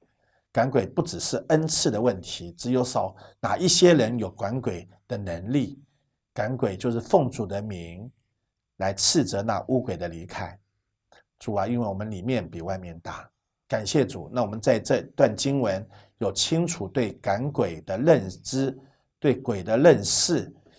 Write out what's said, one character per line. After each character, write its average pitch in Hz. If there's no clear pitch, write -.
赶 127
鬼 123
不 151
只 -
是 -
恩 160
赐 156
的 107
问 113
题， 87
只 120
有 127
少 98
哪 107
一 180
些 175
人 120
有 98
赶 113
鬼 90
的 -
能 92
力， 135
赶 117
鬼 104
就 123
是 117
奉 147
主 107
的 101
名 92
来 98
斥 -
责 117
那 107
污 127
鬼 117
的 85
离 85
开。 92
主 107
啊， 98
因 120
为 117
我 98
们 107
里 92
面 110
比 82
外 92
面 87
大， -
感 110
谢 135
主。 80
那 123
我 107
们 110
在 117
这 123
段 117
经 139
文 101
有 98
清 165
楚 -
对 113
赶 113
鬼 92
的 95
认 127
知， 131
对 139
鬼 95
的 110
认 135
识， -